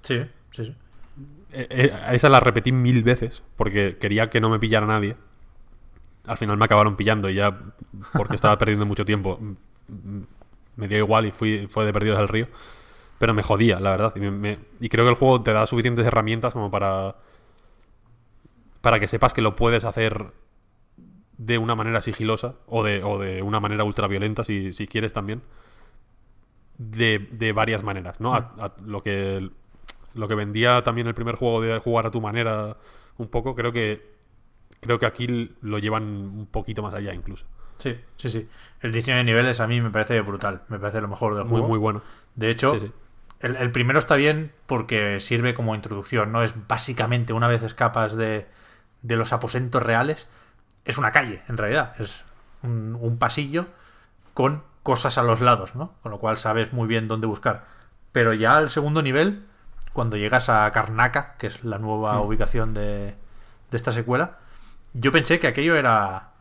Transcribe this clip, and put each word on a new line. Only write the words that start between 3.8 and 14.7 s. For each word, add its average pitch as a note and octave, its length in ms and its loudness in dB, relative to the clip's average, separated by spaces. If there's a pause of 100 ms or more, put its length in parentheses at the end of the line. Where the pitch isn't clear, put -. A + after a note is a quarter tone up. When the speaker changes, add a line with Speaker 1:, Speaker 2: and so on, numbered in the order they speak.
Speaker 2:
quería A2 320 2
que A#2 100 2
no A2 100 4
me A2 80 2
pillara G#2+ 280 2
nadie. G#2+ 300 0 (1080)
Al A2+ 100 -6
final G#2 220 -2
me A2 80 6
acabaron G#2 300 6
pillando G#2 340 2
y F#2+ 40 0
ya, G2 240 2 (540)
porque G#2 240 0
estaba G#2 220 4
Speaker 1:
<laughs> - 0 -
Speaker 2:
perdiendo G#2 280 2
mucho G2+ 180 -2
tiempo, G2 360 -2
m-, G#2 160 -10 (320)
m-, G2 380 -12 (500)
me A2 100 -8
dio G#2 120 0
igual G#2+ 280 4
y G2+ 60 -2
fui, G#2+ 340 -2
fue A2 180 -2
de G#2 80 0
perdidos G#2 260 2
al G2+ 100 2
río. A2 180 0 (720)
Pero A2+ 160 4
me G#2+ 80 2
jodía, G#2 380 4
la G2 100 2
verdad. G#2 240 2
Y, G2+ 60 -8
me, G2+ 100 -2
me, G#2 280 -4 (200)